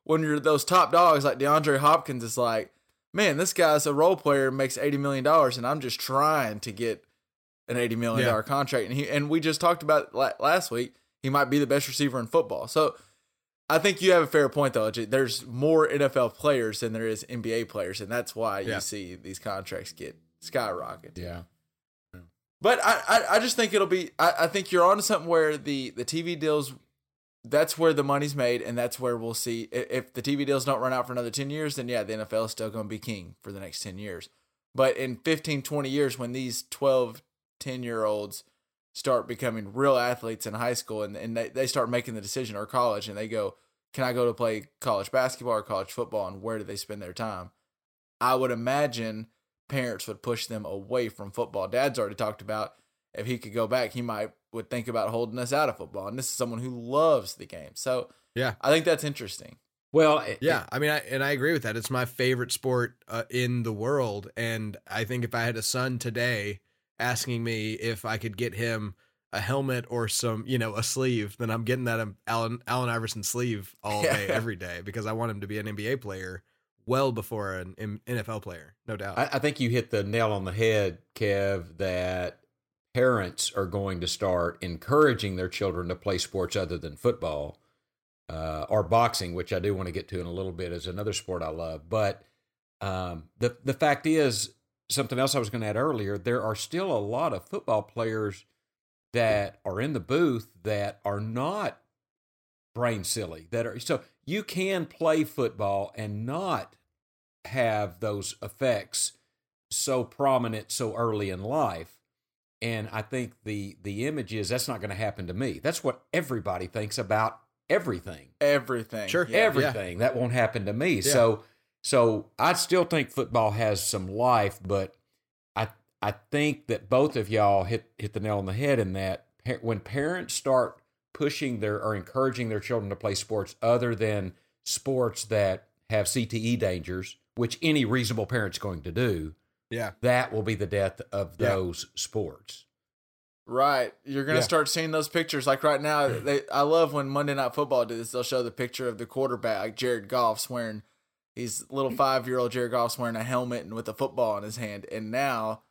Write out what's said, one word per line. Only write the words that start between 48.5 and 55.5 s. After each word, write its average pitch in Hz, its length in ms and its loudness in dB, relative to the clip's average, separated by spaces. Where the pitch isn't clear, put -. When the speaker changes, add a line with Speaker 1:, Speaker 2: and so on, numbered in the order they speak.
Speaker 1:
parents 123 400 -4
would 107 160 -10
push 117 240 -4
them 107 180 -8
away 104 440 -4
from 98 220 -14
football. 98 360 -4
Dad's 127 320 0
already 104 160 -2
talked 107 260 -4
about 107 320 -6
if 110 120 -8
he 123 120 -2
could 104 160 -12
go 113 140 0
back, 117 260 0
he 123 80 -4
might 110 300 -4
would 113 180 -10
think 120 180 -6
about 113 220 0
holding 117 300 -2
us 123 120 -4